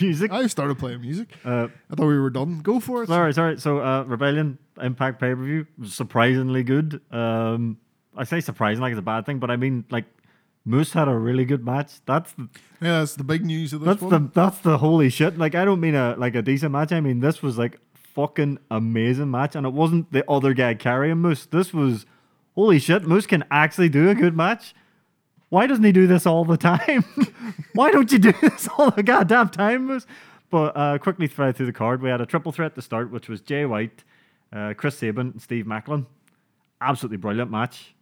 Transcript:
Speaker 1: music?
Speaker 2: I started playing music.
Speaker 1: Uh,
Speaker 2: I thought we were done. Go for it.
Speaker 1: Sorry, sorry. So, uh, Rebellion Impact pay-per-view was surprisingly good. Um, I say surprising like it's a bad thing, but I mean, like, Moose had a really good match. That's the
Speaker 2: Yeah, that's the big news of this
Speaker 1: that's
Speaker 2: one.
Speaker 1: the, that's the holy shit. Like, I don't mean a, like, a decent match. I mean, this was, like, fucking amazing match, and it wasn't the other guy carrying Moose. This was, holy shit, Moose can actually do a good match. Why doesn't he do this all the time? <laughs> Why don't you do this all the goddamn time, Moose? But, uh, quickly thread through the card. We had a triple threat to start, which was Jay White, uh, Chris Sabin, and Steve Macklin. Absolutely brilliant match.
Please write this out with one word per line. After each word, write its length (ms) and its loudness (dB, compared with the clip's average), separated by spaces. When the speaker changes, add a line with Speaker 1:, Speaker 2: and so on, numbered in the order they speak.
Speaker 1:
music? 300 0
Speaker 2:
I 160 -2
started 320 -4
playing 220 -8
music. 280 -10
Speaker 1:
Uh, 220 -2
Speaker 2:
I 40 -10
thought 120 0
we 120 2
were 120 0
done. 280 -6
Go 200 0
for 240 -6
it. 40 -8
Speaker 1:
Sorry, 260 2
sorry. 260 0
So, 200 -2
uh, 240 -2
Rebellion 540 -2
Impact 380 -4
pay-per-view 480 -4
was 160 -14
surprisingly 680 0
good. 360 0
Um, 640 -2
I 60 -8
say 180 -4
surprising 400 -2
like 100 -4
it's 80 -6
a 40 -10
bad 220 -4
thing, 140 -6
but 120 -6
I 40 -2
mean, 360 -4
like, 140 -4
Moose 280 0
had 140 0
a 100 0
really 280 0
good 180 -2
match. 300 -6
That's 280 -4
the 160 -14
Speaker 2:
Yeah, 180 0
that's 160 -4
the 80 -10
big 220 -2
news 260 -6
of 100 -8
this 60 0
Speaker 1:
that's 140 2
Speaker 2:
one. 100 -2
Speaker 1:
the, 220 2
that's 260 2
the 200 2
holy 300 4
shit. 280 0
Like, 180 -2
I 80 2
don't 160 2
mean 160 0
a, 220 0
like, 180 -2
a 60 0
decent 300 0
match. 200 -2
I 100 0
mean, 180 0
this 240 0
was, 140 -4
like, 220 -4
fucking 640 -4
amazing 580 0
match, 260 -4
and 120 -6
it 60 -4
wasn't 380 0
the 180 0
other 260 2
guy 180 2
carrying 460 -2
Moose. 260 0
This 280 -2
was, 320 0
holy 240 6
shit, 280 2
Moose 200 2
can 240 0
actually 380 2
do 200 4
a 60 4
good 200 2
match. 380 -2
Why 180 4
doesn't 160 4
he 80 8
do 160 8
this 180 4
all 180 4
the 140 2
time? 480 2
<laughs> 340 -14
Why 180 4
don't 200 4
you 60 6
do 140 8
this 260 2
all 140 6
the 120 -2
goddamn 460 4
time, 360 -2
Moose? 220 -6
But, 260 0
uh, 220 0
quickly 300 -2
thread 280 -2
through 120 -4
the 60 -6
card. 280 -2
We 80 -4
had 100 -2
a 60 -4
triple 260 -4
threat 240 -6
to 60 -14
start, 300 -6
which 180 -12
was 120 -12
Jay 240 -4
White, 380 -6
uh, 240 -8
Chris 220 -6
Sabin, 360 -6
and 80 -20
Steve 260 -8
Macklin. 400 -6
Absolutely 360 -4
brilliant 340 -4
match. 500 -8